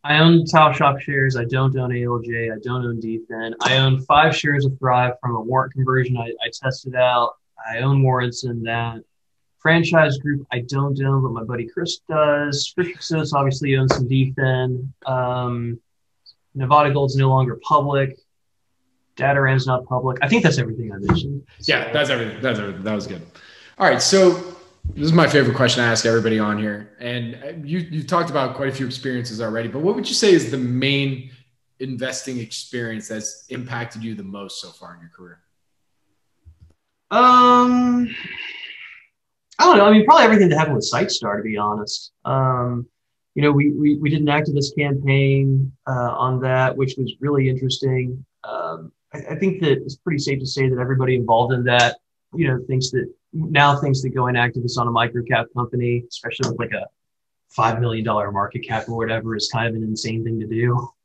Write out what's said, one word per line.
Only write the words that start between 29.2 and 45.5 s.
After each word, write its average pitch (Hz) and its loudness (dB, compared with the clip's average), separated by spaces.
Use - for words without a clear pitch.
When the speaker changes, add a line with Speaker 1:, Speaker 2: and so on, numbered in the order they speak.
Speaker 2:
already, 113 -4
but 131 -8
what 196 0
would 254 -6
you 233 -4
say 208 4
is 131 4
the 135 -4
main 131 -2
investing 131 -8
experience 113 -10
that's - -12
impacted 120 -10
you 110 -10
the 98 -14
most 98 -14
so 92 -18
far 87 -20
in 85 -20
your 82 -20
career? 87 -20
Speaker 1:
Um, 247 6
I - 6
don't 349 8
know. 202 8
I 208 8
mean, 214 8
probably 302 8
everything 202 6
that 151 4
happened 156 0
with - -4
SiteStar, 113 -2
to 104 -6
be 107 -4
honest. 104 -6
Um, 123 0
you 123 -2
know, 147 4
we, 143 4
we, 147 2
we 151 -2
did 151 0
an 147 0
activist 147 0
campaign, 135 2